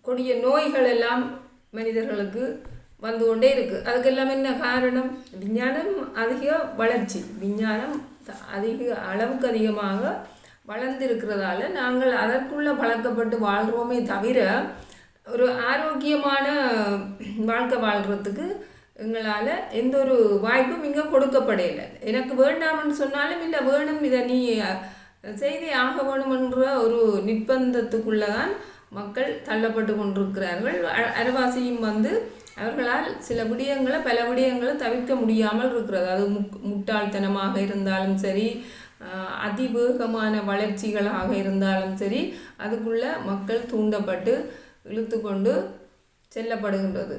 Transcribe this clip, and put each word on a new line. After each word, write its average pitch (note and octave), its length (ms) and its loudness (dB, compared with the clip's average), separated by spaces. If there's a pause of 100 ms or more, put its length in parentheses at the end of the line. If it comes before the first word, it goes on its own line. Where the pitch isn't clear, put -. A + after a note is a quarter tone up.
கொடிய B3+ 300 0
நோய்கள் C4 500 4
எல்லாம் A#3+ 380 2 (480)
மனிதர்களுக்கு A3 720 -4 (560)
வந்து A3+ 260 -2
கொண்டே A3+ 240 6
இருக்கு. B3+ 340 0
அதுக்கெல்லாம் C4 460 2
என்ன C4+ 220 0
காரணம்? B3+ 560 0 (240)
விஞ்ஞானம் B3+ 800 -2
அதிக B3 300 -2 (320)
வளர்ச்சி, A3 480 0 (140)
விஞ்ஞானம் G#3+ 560 -2 (300)
த-, - 280 -16
அதிக A3+ 480 -2
அளவுக்கு A#3+ 480 0
அதிகமாக G#3+ 540 0 (680)
வளர்ந்திருக்கிறதால A3 1000 -2
நாங்கள் B3+ 440 2
அதற்குள்ள C4+ 600 0
பழக்கப்பட்டு A3+ 680 0
வாழ்றோமே A3 640 0
தவிர G3+ 360 0 (880)
ஒரு A#3+ 340 2
ஆரோக்கியமான C#4 880 0 (920)
வாழ்க்கை A#3 400 0
வாழ்றதுக்கு G3+ 680 -2 (520)
எங்களால G#3+ 480 -2 (240)
எந்த B3+ 280 2
ஒரு A#3+ 420 6
வாய்ப்பும் B3+ 440 2
இங்க C#4+ 160 2
கொடுக்கப்படையில. C4 800 4 (200)
எனக்கு B3+ 340 -2
வேண்டாம்னு D#4 560 4
சொன்னாலும், C#4+ 520 -2
"இல்ல E4 180 -2
வேணும், D4 440 2
இதை B3+ 160 4
நீ, B3 380 2
அஹ், F#3+ 220 -2 (540)
செய்தே D4+ 380 -4
ஆக C4 300 0
வேணுமென்ற" C4 760 2
ஒரு A3+ 500 4
நிர்பந்தத்துக்குள்ளதான் A3+ 1300 0 (380)
மக்கள் G#3 540 -4
தள்ளப்பட்டு A3 520 0
கொண்டிருக்கிறார்கள். G3 880 -2
அ-, - 280 0
அரைவாசியும் B3 680 0
வந்து A3 320 2 (440)
அவர்களால் B3 640 -2
சில A#3 240 -4
விடயங்களை, C4 600 0
பல A#3 200 2
விடயங்களை B3+ 520 0
தவிர்க்க B3 380 -2
முடியாமல் A3 560 2
இருக்கிறது. G3+ 380 0
அது F#3+ 180 2
முக்-, G3+ 360 -2
முட்டாள்தனமாக G3 960 0
இருந்தாலும் G3 600 0
சரி, G3 300 0 (540)
அஹ், F#3 420 -8
அதிவேகமான A3+ 960 2
வளர்ச்சிகளாக G3+ 920 0
இருந்தாலும் F#3+ 640 0
சரி, G#3 240 0 (380)
அதுக்குள்ள A3+ 480 -2 (180)
மக்கள் G3+ 420 -2
தூண்டப்பட்டு G3+ 680 0 (500)
இழுத்து A3 360 -4
கொண்டு G3+ 320 0 (800)
செல்லப்படுகின்றது. G3+ 880 -4